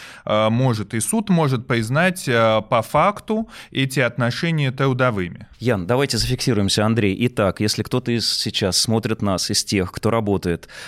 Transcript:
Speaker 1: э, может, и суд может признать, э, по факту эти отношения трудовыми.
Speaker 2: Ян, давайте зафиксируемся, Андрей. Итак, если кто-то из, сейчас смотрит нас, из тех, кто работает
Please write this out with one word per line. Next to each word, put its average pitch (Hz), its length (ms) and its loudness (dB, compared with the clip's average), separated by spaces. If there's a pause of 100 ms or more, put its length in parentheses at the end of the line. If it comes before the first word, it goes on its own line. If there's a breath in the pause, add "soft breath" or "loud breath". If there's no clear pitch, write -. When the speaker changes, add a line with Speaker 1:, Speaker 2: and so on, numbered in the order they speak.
(240 loud breath)
Speaker 1:
э, 107 260 2
может, 117 440 0
и 113 60 -2
суд 214 280 -2
может 151 400 2
признать, 139 600 0
э, 113 400 4
по 117 140 2
факту 202 640 0 (220 loud breath)
эти 135 300 -2
отношения 131 720 0
трудовыми. 127 720 -2 (140)
Speaker 2:
Ян, 107 260 0
давайте 123 320 0
зафиксируемся, 107 680 0
Андрей. 110 320 2 (120)
Итак, 101 320 0
если 107 220 -2
кто-то 123 300 -2
из, 113 180 -2
сейчас - 480 -2
смотрит 110 440 0
нас, 98 280 -2
из - 140 0
тех, 92 280 0
кто - 180 -2
работает 101 580 0 (200 loud breath)